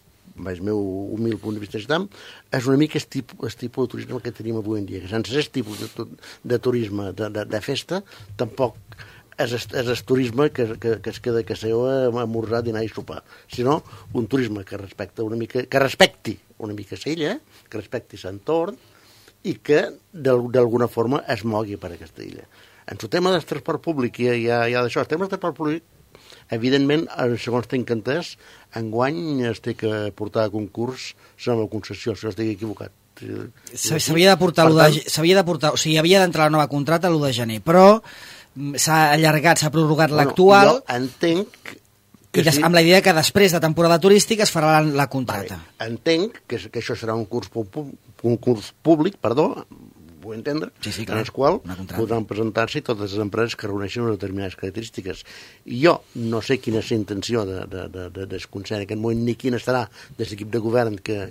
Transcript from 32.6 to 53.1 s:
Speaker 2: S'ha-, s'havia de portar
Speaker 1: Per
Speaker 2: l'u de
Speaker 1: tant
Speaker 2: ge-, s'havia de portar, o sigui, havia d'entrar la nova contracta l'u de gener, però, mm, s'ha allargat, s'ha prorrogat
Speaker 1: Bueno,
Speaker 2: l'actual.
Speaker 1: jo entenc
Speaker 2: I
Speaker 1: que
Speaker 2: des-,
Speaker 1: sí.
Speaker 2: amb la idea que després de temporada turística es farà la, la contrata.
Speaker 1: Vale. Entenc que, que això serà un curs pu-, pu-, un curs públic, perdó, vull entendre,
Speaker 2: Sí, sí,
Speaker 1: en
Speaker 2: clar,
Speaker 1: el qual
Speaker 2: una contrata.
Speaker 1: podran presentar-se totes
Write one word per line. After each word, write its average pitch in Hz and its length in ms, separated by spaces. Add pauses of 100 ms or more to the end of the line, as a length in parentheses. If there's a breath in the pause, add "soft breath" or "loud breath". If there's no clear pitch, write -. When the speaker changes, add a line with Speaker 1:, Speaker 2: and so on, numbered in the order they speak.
Speaker 2:
S'ha-, 107 840
s'havia 175 320
de 156 80
portar 170 240
Speaker 1:
Per 160 80
Speaker 2:
l'u 160 60
de 156 80
Speaker 1:
tant 151 100
Speaker 2:
ge-, - 160
s'havia 170 240
de 185 100
portar, 151 280
o - 20
sigui, 160 240
havia 180 220
d'entrar 156 260
la 156 80
nova 147 140
contracta 160 420
l'u 151 80
de 139 120
gener, 113 280
però, 190 400 (540 loud breath)
mm, 143 260
s'ha 160 180 (140)
allargat, 156 480
s'ha 156 100
prorrogat 156 380
Speaker 1:
Bueno, 147 140
Speaker 2:
l'actual. 196 500
Speaker 1:
jo 269 100 (140)
entenc 170 800
Speaker 2:
I - 640
Speaker 1:
que - 40
Speaker 2:
des-, 147 140
Speaker 1:
sí. 151 80
Speaker 2:
amb 170 100
la 170 80
idea 185 180
que 190 140
després 180 380
de 165 100
temporada 165 360
turística 208 440
es 196 80
farà 156 300
la, - 0 (240)
la - 40
contrata. 101 520
Speaker 1:
Vale. 110 320
Entenc 165 540
que, 120 100 (120)
que 120 140
això 113 160
serà 113 160
un 113 100
curs 110 240
pu-, 117 160
pu-, 147 280 (300)
un 117 140
curs 113 360 (100)
públic, 165 380
perdó, 127 440 (600)
vull 110 100
entendre, 143 360 (100)
Speaker 2:
Sí, 107 100
sí, 110 120
Speaker 1:
en - 20
Speaker 2:
clar, 110 160
Speaker 1:
el 110 100
qual 143 320
Speaker 2:
una 90 140
contrata. 92 240
Speaker 1:
podran 113 240
presentar-se 110 560
totes 104 320